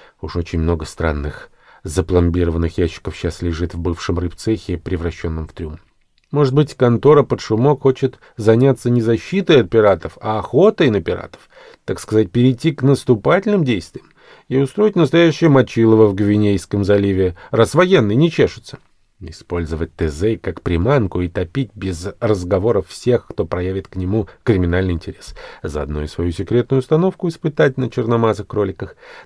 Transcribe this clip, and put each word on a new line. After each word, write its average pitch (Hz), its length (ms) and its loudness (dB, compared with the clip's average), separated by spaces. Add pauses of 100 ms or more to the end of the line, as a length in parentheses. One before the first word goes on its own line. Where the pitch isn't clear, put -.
(220)
Уж - 140 -10
очень 85 240 -4
много 80 260 0
странных 73 640 -6 (340)
запломбированных 85 920 0
ящиков - 380 -4
щас - 260 -8
лежит 85 320 -4
в 85 60 -10
бывшем 85 400 -4
рыбцехе, 90 580 -4
превращённом 82 720 -6
в - 60 -20
трюм. 80 260 -12 (520)
Может 143 220 2
быть, 143 200 0
контора 131 500 4
под 127 160 -4
шумок 127 440 0
хочет 131 360 0 (160)
заняться 120 540 2
не 120 120 2
защитой 117 600 2
от 101 80 -4
пиратов, 101 500 2
а 107 200 -4
охотой 170 500 2
на 101 120 0
пиратов, - 460 -8 (380)
так - 140 -6
сказать, 107 320 0
перейти 127 420 2
к - 100 -6
наступательным 143 800 2
действиям - 440 -4 (420)
и 127 80 -2
устроить 208 400 0
настоящее 165 520 4
мочилово 113 580 4
в 101 80 -2
Гвинейском 101 680 0
заливе, 95 520 2 (160)
раз 110 240 2
военные 151 420 4
не 165 120 4
чешутся. - 500 -2 (400)
Использовать 82 760 -8
Т 82 140 -2
З 92 280 -2
как - 240 -10
приманку 92 600 0
и 90 60 -2
топить 98 460 -6
без 92 360 -8 (100)
разговоров 98 720 0
всех, - 360 -2
кто - 200 -6
проявит 92 420 -6
к - 80 -20
нему 95 320 -4 (160)
криминальный 90 500 0
интерес. - 400 -12 (300)
Заодно 73 400 -6
и 76 40 -6
свою 87 240 -4
секретную 117 500 -2
установку 180 460 -2
испытать 156 500 -2
на 127 120 -4
черномазых 113 560 0
кроликах, 98 500 -6 (300)